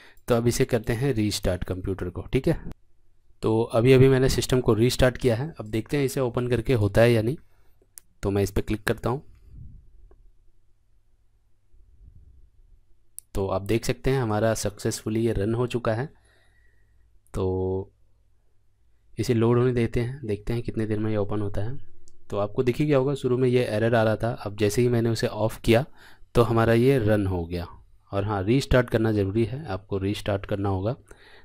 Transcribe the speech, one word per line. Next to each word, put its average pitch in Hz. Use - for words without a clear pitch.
तो 123
अब 117
इसे 120
करते 120
हैं 131
रीस्टार्ट 104
कंप्यूटर 92
को। 87
ठीक -
है, -
तो 113
अभी 117
अभी 131
मैंने 131
सिस्टम 127
को 123
रीस्टार्ट 123
किया 120
है। 147
अब 110
देखते 110
हैं 143
इसे 131
ओपन 123
करके 120
होता 104
है 120
या 113
नहीं। 123
तो 101
मैं 101
इस 98
पर -
क्लिक -
करता 113
हूँ। 139
तो 98
आप 95
देख 110
सकते -
हैं 135
हमारा 110
सक्सेसफुली 110
ये 113
रन 104
हो 123
चुका 117
है। 120
तो 95
इसे 117
लोड 117
होने 127
देते 117
हैं, 127
देखते 101
हैं 120
कितने 110
देर 104
में 110
ये 110
ओपन 107
होता 101
है। 127
तो 107
आपको 104
दिख 123
ही 151
गया 147
होगा 135
शुरू 127
में 127
ये 123
एरर 113
आ 113
रहा 110
था। 113
अब 104
जैसे 104
ही 123
मैंने 117
उसे 113
ऑफ 110
किया 117
तो 120
हमारा 113
ये 127
रन 104
हो 90
गया। 87
और 98
हाँ, 101
रीस्टार्ट 123
करना 113
ज़रूरी 104
है, 139
आपको 101
रीस्टार्ट 98
करना 101
होगा 98